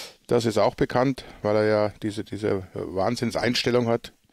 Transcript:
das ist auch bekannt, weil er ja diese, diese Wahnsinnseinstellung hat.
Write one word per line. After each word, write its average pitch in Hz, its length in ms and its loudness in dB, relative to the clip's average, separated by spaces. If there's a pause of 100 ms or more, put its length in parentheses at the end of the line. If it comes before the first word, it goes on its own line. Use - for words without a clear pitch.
(260)
das 120 180 2
ist 107 140 0
auch 107 160 4
bekannt, 131 500 0 (180)
weil 104 120 2
er 107 100 4
ja 107 280 2 (100)
diese, 104 220 -6
diese 101 400 -4 (100)
Wahnsinnseinstellung 113 1120 0
hat. 117 260 -2 (200)